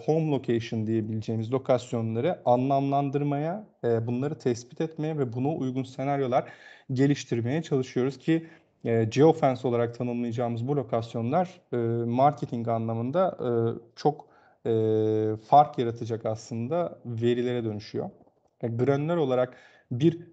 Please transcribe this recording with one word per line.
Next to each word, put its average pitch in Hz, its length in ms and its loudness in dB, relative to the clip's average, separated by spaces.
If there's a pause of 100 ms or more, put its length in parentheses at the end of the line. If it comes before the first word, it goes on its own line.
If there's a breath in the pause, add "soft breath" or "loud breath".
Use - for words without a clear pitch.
home 156 260 2
location 117 560 0
diyebileceğimiz 110 680 -2
lokasyonları 123 920 -2
anlamlandırmaya, 139 1200 0 (160)
e, 117 240 0
bunları 135 300 -2
tespit - 440 -4
etmeye 160 360 -4
ve 120 160 -2
buna 127 160 -2
uygun 131 340 -4
senaryolar 135 680 -2 (440 loud breath)
geliştirmeye 131 680 2
çalışıyoruz 131 580 -2
ki, 160 280 0 (380 loud breath)
e, 113 180 4
geofence 131 640 4
olarak 117 300 0
tanımlayacağımız 120 680 -2
bu 147 80 -2
lokasyonlar, 120 840 -2 (120)
e, 123 40 0 (280)
marketing 127 640 2
anlamında, 117 720 -2
e, 127 100 -2 (460)
çok, - 320 -2 (380 soft breath)
e, 120 60 0 (760)
fark 147 300 6
yaratacak 117 480 -4
aslında 120 800 -4
verilere 120 580 0
dönüşüyor. 110 460 -6 (520)
E, 123 60 -2
granular 139 500 0
olarak 127 400 0 (340 loud breath)
bir 151 280 2 (140)